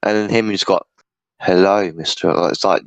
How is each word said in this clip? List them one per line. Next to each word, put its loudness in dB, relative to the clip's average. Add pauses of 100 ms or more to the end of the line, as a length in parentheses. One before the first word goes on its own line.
and 0
then -2
him 0
just -4
got, 0 (540)
Hello, 2
Mister. -4
Like, 0
it's, -6
like 2